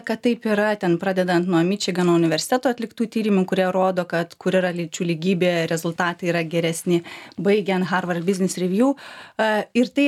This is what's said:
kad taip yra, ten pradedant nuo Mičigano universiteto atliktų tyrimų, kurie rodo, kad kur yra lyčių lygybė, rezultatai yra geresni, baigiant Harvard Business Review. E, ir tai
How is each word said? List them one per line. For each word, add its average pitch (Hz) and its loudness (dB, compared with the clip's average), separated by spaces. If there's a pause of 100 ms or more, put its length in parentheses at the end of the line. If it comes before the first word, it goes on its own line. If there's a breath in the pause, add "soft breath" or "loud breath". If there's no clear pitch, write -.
kad 226 -4
taip 240 0
yra, 214 2 (100)
ten 180 0
pradedant 180 0
nuo 170 2
Mičigano 180 0
universiteto 170 2
atliktų 233 -6
tyrimų, 208 2
kurie 185 2 (100)
rodo, 185 2
kad 170 -4
kur 180 -2
yra 185 2
lyčių 170 -6
lygybė, 175 0 (160)
rezultatai 175 -4
yra 170 2
geresni, 165 0 (340 loud breath)
baigiant 185 0
Harvard 175 -2
Business 180 -2
Review. 202 2 (420 loud breath)
E, 214 0 (260)
ir 240 2
tai 285 2